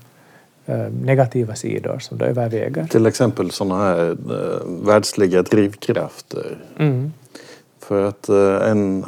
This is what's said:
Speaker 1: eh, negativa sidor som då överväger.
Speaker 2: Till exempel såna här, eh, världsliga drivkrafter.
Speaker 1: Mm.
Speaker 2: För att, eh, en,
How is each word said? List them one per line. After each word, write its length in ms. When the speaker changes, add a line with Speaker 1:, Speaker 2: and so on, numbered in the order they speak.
Speaker 1:
eh, 100
negativa 500
sidor 440
som 200
då 60
överväger. 640
Speaker 2:
Till 200
exempel 440
såna 280
här, 320
eh, 760
världsliga 560
drivkrafter. 1160
Speaker 1:
Mm. 340
Speaker 2:
För 240
att, 240
eh, 420
en, 380